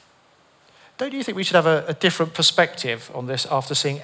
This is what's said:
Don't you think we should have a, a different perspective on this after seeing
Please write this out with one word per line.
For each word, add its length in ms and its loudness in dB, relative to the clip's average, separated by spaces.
Don't 160 -4
you 100 -4
think 120 -4
we 80 -4
should 120 2
have 100 8
a, 220 4
a 80 -2
different 400 0
perspective 800 0
on 100 -6
this 220 -4
after 260 -2
seeing 300 -2